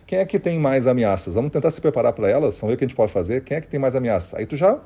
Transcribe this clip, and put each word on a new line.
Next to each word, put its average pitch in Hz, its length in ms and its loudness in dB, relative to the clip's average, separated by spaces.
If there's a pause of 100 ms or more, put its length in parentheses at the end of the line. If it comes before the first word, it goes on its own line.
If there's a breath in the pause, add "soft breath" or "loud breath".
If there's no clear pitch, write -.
Quem 185 140 -2
é 190 60 2
que 190 140 -2
tem 170 200 -2
mais 135 260 2
ameaças? 107 480 2
Vamos 135 180 0
tentar 156 200 0
se - 100 -12
preparar 120 320 2
pra 104 160 0
elas, 127 300 0
vamos 110 120 -2
ver 123 40 0
o - 20 -10
que 135 80 -2
a - 20 -4
gente - 100 -6
pode 110 140 2
fazer. 104 320 -2
Quem 143 140 -6
é 165 40 -4
que 156 60 -20
tem 147 120 -6
mais 131 160 0
ameaças? 113 400 -2
Aí 107 100 -6
tu 147 100 -8
já 190 300 2